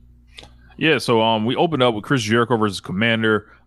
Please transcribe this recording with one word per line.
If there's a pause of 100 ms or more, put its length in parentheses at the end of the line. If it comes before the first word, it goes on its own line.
(760)
Yeah,
so,
um,
we
opened
up
with
Chris
Jericho
versus
Commander. (160)